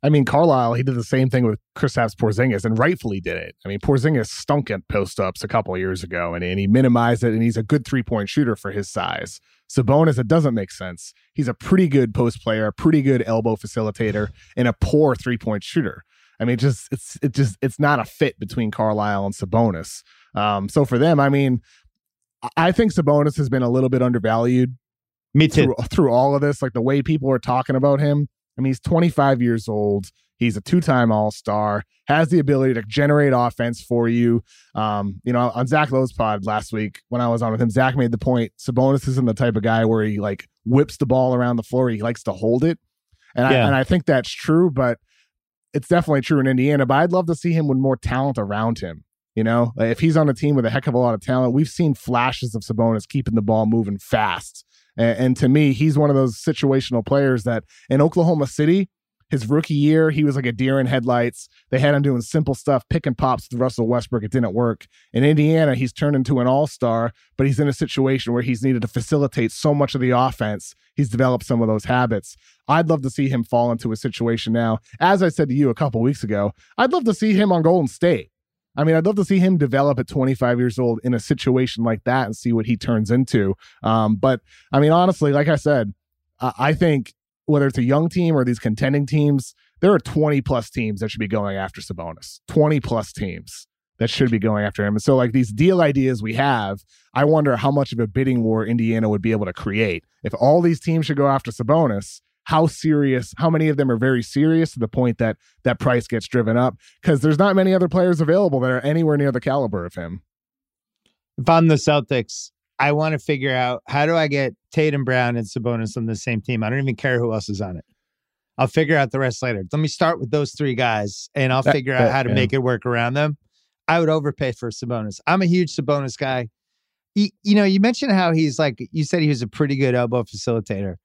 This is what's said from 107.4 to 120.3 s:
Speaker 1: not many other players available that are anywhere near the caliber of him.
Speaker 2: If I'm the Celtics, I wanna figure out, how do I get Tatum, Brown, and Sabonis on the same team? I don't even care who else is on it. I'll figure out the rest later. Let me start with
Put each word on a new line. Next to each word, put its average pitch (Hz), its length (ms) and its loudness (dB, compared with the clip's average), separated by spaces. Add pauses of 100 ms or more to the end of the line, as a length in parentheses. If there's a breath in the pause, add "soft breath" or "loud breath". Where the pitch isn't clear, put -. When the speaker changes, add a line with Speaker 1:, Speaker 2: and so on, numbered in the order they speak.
Speaker 1:
not 196 160 4
many 185 180 2
other 180 140 2
players 180 320 2
available 165 400 2
that 127 100 0
are 127 120 0
anywhere 151 340 0
near 143 160 0
the 120 80 -4
caliber 117 440 -4
of 87 100 -12
him. 87 280 -12 (1160)
Speaker 2:
If 123 100 -2
I'm 165 200 6
the 156 60 6
Celtics, 139 760 -2 (280)
I 143 140 2
wanna 156 260 -2
figure 135 360 -4
out, 127 320 -2
how 143 200 0
do 165 100 0
I 156 120 2
get 139 260 -2 (180)
Tatum, 147 320 0
Brown, 123 320 0
and 113 100 -4
Sabonis 113 500 -6
on 113 100 -4
the 113 100 -4
same 113 240 -4
team? 117 220 -4
I 107 80 -2
don't 135 100 -4
even 135 160 -4
care 127 220 -2
who 117 140 -2
else 107 160 -6
is 101 120 -8
on 95 160 -8
it. 76 80 -16 (720)
I'll 131 80 2
figure 156 300 0
out 135 140 0
the 135 80 -4
rest 131 240 -2
later. 117 280 -4
Let 147 100 -4
me 156 80 0
start 165 300 0
with 120 120 -8